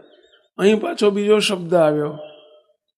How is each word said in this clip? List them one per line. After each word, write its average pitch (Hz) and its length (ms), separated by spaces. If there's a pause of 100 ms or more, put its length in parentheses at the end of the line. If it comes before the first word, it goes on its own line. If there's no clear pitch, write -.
(580)
અહીં 208 220
પાછો 208 320
બીજો 208 280
શબ્દ 180 360
આવ્યો, 151 420 (800)